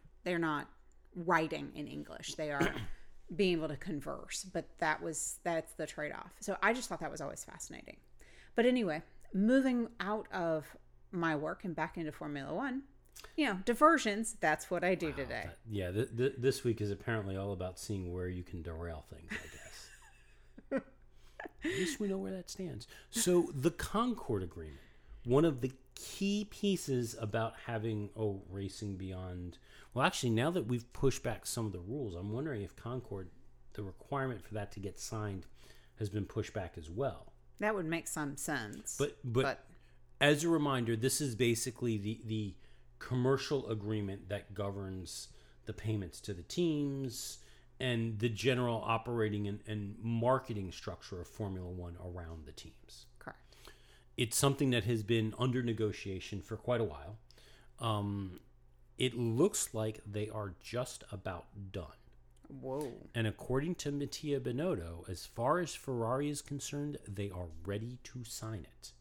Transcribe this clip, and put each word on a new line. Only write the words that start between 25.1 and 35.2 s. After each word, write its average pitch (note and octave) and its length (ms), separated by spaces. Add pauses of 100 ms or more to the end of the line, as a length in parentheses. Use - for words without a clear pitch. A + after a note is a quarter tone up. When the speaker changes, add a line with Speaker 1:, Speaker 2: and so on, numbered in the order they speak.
Speaker 2:
one C3+ 200
of C#3 160
the B2+ 100 (240)
key G3+ 540
pieces C3+ 680
about A2+ 360 (100)
having, A2 520
oh, G2+ 320
racing G2 480
beyond, F#2 600 (360)
well, B2+ 120
actually, D3 240
now A#2 220
that D#3+ 160
we've A#2+ 260
pushed - 300
back A#2+ 220
some A#2 200
of G#2+ 60
the F#2 80
rules, G#2 360
I'm G2 160
wondering B2+ 300
if F#2+ 140
Concord, G#2 540 (440)
the G#2 100
requirement B2+ 640
for - 80
that G2+ 200
to - 60
get G2 200
signed G#2 460 (540)